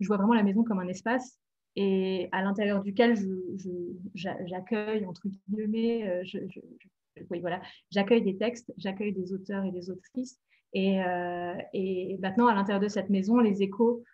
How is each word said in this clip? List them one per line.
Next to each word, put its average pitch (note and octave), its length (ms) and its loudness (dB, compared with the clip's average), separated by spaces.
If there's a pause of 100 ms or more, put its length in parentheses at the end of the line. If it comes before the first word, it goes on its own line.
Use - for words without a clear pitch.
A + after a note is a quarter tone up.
je F#3 60 -2
vois G#3 100 4
vraiment G#3 160 6
la A3 100 6
maison G#3 220 4
comme G#3 140 0
un F3+ 100 -4
espace A#3 500 -4 (380)
et F#3+ 560 2
à F#3+ 80 0
l'intérieur G3+ 420 0
duquel A3+ 320 4
je, G3 120 0 (280)
je, F#3+ 140 -8 (460)
j'a-, F3+ 300 -6
j'accueille, G#3 600 -4
entre F3+ 240 -8 (180)
guillemets, A3 640 0
euh, F3+ 160 0
je, F#3+ 140 -8 (100)
je, - 100 -18 (200)
je, - 500 -20
oui, F3 100 -4
voilà, F3 220 -4 (280)
j'accueille G3+ 320 4
des F#3+ 140 0
textes, A#3 420 -4
j'accueille G3 360 -4
des F#3 180 -6
auteurs G3 320 -6
et F#3 80 -4
des F3+ 180 -8
autrices. B3 500 -10 (340)
Et, F#3+ 280 2
euh, F3 540 -2 (160)
et F#3+ 500 -2
maintenant, G3 260 4
à A#3 60 6
l'intérieur G3 280 2
de G#3 80 2
cette G3 200 -2
maison, G3+ 300 4
les G3+ 240 4
échos, A#3 400 2 (100)